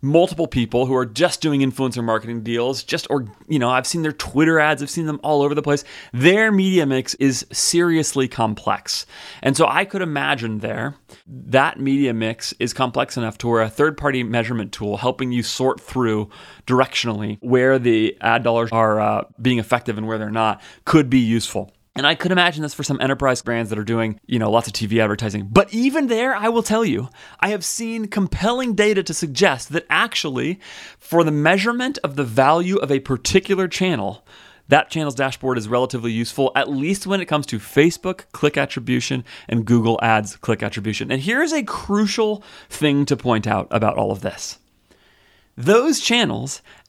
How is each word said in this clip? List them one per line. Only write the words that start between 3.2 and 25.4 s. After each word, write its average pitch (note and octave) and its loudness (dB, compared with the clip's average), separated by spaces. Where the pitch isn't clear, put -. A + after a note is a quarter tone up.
you D3+ 0
know, B2+ 2
I've B2+ 2
seen E3+ -2
their D#3 -2
Twitter D#3+ 2
ads, D3+ 4
I've C#3+ -8
seen E3 -4
them D3 -4
all D3 2
over C#3+ 2
the D3 0
place. C#3+ 0
Their F#3+ 4
media F#3+ 4
mix C3 -2
is C3 0
seriously D#3+ 2
complex. - -2
And C#3 0
so D#3 6
I F3 2
could G3 -6
imagine C#3 -4
there, A2+ -6
that C3 0
media C3+ 2
mix A2 -4
is A#2 -2
complex B2+ -2
enough A2+ -4
to A#2+ -4
where A#2 2
a A2 0
third-party C#3+ 0
measurement A2+ -4
tool G#2 -6
helping B2 -2
you A#2+ 0
sort C3 -2
through A2 -2
directionally G#2+ 0
where B2+ 2
the A2 2
ad A#2 2
dollars A#2 0
are, A2 2
uh, G#2+ 0
being A#2+ 0
effective A#2 -2
and G#2+ -6
where A2 -4
they're G#2+ -6
not A2 0
could D3+ 4
be B2+ 4
useful. A2+ -2
And C3+ -2
I D#3+ 4
could F3+ -2
imagine F3 2
this D3+ -6
for - -10
some C3+ -2
enterprise C3 0
brands A#2 -4
that G#2+ -4
are G#2+ -4
doing, A2+ -2
you B2 -2
know, A2 0
lots A2+ 4
of G#2+ -10
T A2 -4
V A2 0
advertising. G#2 -2